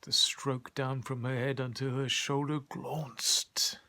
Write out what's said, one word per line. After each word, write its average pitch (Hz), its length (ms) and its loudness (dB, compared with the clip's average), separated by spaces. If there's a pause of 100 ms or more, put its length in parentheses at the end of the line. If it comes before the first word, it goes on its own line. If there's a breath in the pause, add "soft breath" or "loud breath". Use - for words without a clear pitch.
to 143 100 -12
stroke - 600 2
down 135 280 0
from 120 220 -4
her 127 120 0
head 131 260 0
unto 127 340 -2
her 135 140 0
shoulder 143 500 2
glanced. - 1300 -2